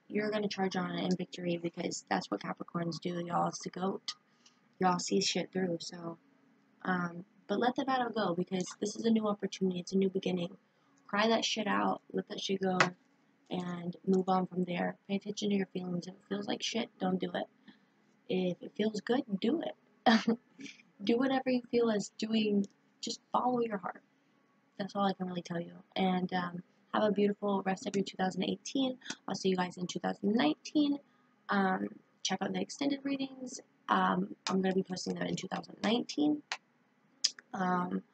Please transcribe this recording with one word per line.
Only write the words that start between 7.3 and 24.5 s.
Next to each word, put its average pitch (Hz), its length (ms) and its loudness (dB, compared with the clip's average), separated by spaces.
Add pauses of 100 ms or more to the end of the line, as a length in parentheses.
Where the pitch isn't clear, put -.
but 208 120 0
let 240 160 2
the 269 100 -2
battle 254 260 0
go 190 240 0
because 180 320 -2 (120)
this 208 160 -4
is 220 100 -4
a 226 40 4
new 220 180 4
opportunity. 190 520 -2
It's 175 140 -6
a 190 40 2
new 196 120 4
beginning. 185 480 -2 (500)
Cry 208 220 2
that 226 140 4
shit 214 220 -2
out. 196 360 2 (120)
Let - 140 -2
that 196 120 -8
shit 196 220 -2
go 185 160 2 (720)
and 175 560 -6
move 185 240 4
on 185 160 4
from 180 200 -2
there. 180 300 -2 (120)
Pay 196 80 -2
attention 208 340 -4
to 202 60 4
your 190 100 2
feelings. 180 400 -4
If 185 80 -12
it - 160 -20
feels 202 180 -4
like - 140 -4
shit, - 280 -4 (100)
don't 185 200 0
do 180 140 -2
it. 202 140 -4 (840)
If 185 320 0
it 170 140 -12
feels 208 260 0
good, 262 220 0 (180)
do 294 200 2
it. - 140 -6 (300)
<laughs> 226 320 6 (640)
Do 233 140 4
whatever 262 320 2
you 247 120 4 (100)
feel 233 180 4
is 202 280 0
doing. 214 500 2 (340)
Just - 200 -8 (100)
follow 247 300 2
your 220 160 -2
heart. - 260 -8 (760)